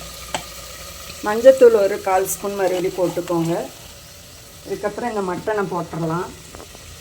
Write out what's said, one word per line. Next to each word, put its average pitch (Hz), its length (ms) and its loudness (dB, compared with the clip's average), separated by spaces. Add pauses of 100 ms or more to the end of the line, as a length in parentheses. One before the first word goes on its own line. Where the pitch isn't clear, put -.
(1300)
மஞ்சத்தூள் 240 560 8
ஒரு 196 240 2
கால் 190 280 2
ஸ்பூன் 202 280 -6
மறுபடியும் 185 380 0
போட்டுக்கோங்க. 170 540 0 (1080)
அதுக்கப்புறம் 208 500 -4
இந்த 202 180 -2
மட்டனை 196 420 -2
போட்டுடலாம். 165 560 -4 (720)